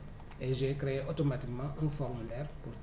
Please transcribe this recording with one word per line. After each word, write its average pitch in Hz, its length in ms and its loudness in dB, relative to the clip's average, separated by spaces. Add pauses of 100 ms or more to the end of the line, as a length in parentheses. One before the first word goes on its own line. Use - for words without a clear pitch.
(400)
et 131 140 2
j'ai 135 220 4
créé 135 340 2
automatiquement 127 600 2 (120)
un 156 60 6
formulaire 123 580 -2 (160)
pour 123 80 -6 (120)